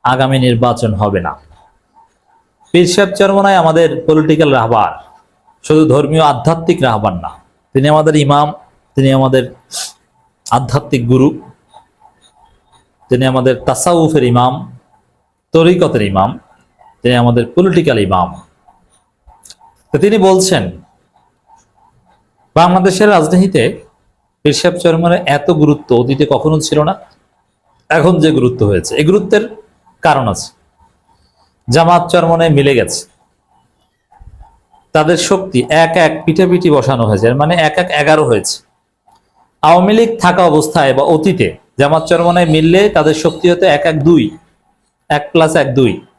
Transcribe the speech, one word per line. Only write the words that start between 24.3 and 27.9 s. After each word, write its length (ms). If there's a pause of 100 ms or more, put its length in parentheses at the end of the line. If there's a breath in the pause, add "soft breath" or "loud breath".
পীর 100
সাহেব 240
চরমনের 480
এত 260
গুরুত্ব 440
অতীতে 340
কখনো 300
ছিল 240
না, 120 (920)
এখন 300